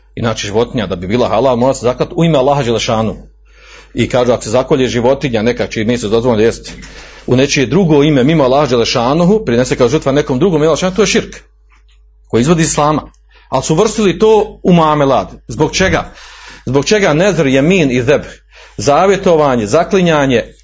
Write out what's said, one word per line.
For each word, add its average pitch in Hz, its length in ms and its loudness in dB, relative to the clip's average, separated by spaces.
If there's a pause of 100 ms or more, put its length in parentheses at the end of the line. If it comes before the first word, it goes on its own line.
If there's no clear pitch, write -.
(160)
inače 110 320 -4
životinja 107 400 -2
da 92 80 -6
bi 90 120 -10
bila 110 200 0
halal, 120 280 0
mora 127 180 0
se 110 120 -8
zaklat 123 300 -2
u 165 80 0
ime 160 140 2
Allaha 139 260 0
Đelešanu. 110 520 -2 (800)
I 117 160 -2
kažu, 123 220 2
ako 110 120 -2
se 110 60 -10
zakolje 127 380 0
životinja 117 540 0
neka 113 260 -2
čije 113 180 -6
meso 117 240 -2
dozvoljeno 113 340 0
jest - 300 -2 (540)
u 123 80 2
nečije 139 300 0
drugo 151 380 2
ime 143 200 2
mimo 151 200 2
Allaha 135 220 2
Đelešanuhu, 139 800 0
prinese 123 300 0
kao 123 120 2
žrtva 143 240 0
nekom 139 280 -2
drugom, 160 220 0
Allaha 156 140 2
Đelešanu, 185 200 -4
to 220 60 0
je 190 60 2
širk - 280 -4 (920)
koji 117 140 0
izvodi 165 200 2
iz 160 60 0
islama. 151 440 -2 (380)
Ali 135 140 -2
su 160 120 -2
vrstili 208 440 0
to 220 440 0
u 185 100 2
muamelat. 147 540 2 (200)
Zbog 131 240 -2
čega? 170 400 -2 (540)
Zbog 139 200 -2
čega 196 280 2
nezr, 165 340 0
jemin 139 440 2
i 123 100 0
zeb, 127 200 2 (560)
zavjetovanje, 151 880 2
zaklinjanje 151 800 0 (200)